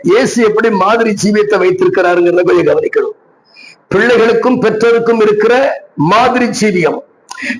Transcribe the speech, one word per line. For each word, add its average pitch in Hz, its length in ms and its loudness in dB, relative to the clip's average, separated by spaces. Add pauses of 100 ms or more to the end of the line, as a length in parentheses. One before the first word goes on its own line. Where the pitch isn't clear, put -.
இயேசு 233 420 0
எப்படி 220 260 0
மாதிரி 214 440 0 (100)
ஜீவியத்தை 208 340 0
வைத்திருக்கிறாருங்கிறத 175 840 0
கொஞ்சம் 175 340 2
கவனிக்கணும். - 380 -2 (800)
பிள்ளைகளுக்கும் 226 680 2
பெற்றோருக்கும் 226 600 0
இருக்கிற 214 640 0 (100)
மாதிரி 233 560 0 (100)
ஜீவியம், 180 380 0 (600)